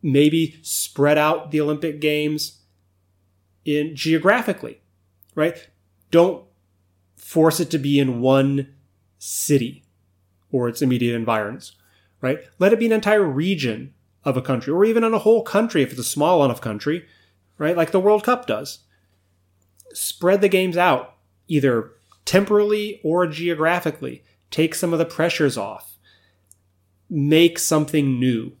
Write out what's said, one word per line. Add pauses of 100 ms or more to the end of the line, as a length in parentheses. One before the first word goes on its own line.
Maybe
spread
out
the
Olympic
Games (1040)
in,
geographically, (520)
right? (420)
Don't (720)
force
it
to
be
in
one (440)
city (680)
or
its
immediate
environs, (480)
right? (200)
Let
it
be
an
entire
region (300)
of
a
country,
or
even
in
a
whole
country
if
it's
a
small
enough
country, (520)
right?
Like
the
World
Cup
does. (1120)
Spread
the
games
out, (320)
either (320)
temporally
or
geographically. (280)
Take
some
of
the
pressures
off. (1120)
Make
something
new.